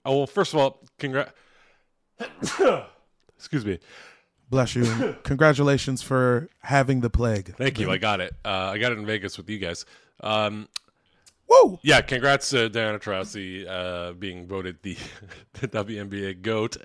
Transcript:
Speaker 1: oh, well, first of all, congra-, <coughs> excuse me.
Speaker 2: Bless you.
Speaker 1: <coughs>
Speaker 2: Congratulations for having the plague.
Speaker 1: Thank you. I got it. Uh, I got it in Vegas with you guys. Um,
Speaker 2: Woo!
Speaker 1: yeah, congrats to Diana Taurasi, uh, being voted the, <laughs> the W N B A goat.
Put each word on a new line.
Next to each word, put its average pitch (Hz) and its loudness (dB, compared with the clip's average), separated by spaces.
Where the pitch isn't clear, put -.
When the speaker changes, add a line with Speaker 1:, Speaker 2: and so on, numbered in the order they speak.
Speaker 1:
oh, 135 2
well, 139 0
first 190 0
of 156 4
all, 135 0
congra-, 139 -4
<coughs> - 0
excuse 135 -6
me. 95 -2
Speaker 2:
Bless 127 0
you. 120 0
Speaker 1:
<coughs> - -18
Speaker 2:
Congratulations 139 2
for 127 2
having 135 2
the 117 0
plague. 110 0
Speaker 1:
Thank 131 -2
you. 98 0
I 92 0
got 101 0
it. 92 -6
Uh, 95 -2
I 107 -4
got 120 0
it 110 -4
in 104 -10
Vegas 101 -4
with 90 -14
you 107 -6
guys. 87 -6
Um, 107 -2
Speaker 2:
Woo! 427 8
Speaker 1:
yeah, 139 6
congrats 139 0
to 117 2
Diana 107 -2
Taurasi, 95 -8
uh, 90 -6
being 90 -10
voted 92 -8
the, 92 -10
<laughs> - -20
the 135 -4
W 107 -6
N 101 -10
B 101 -6
A 95 -6
goat. 110 -2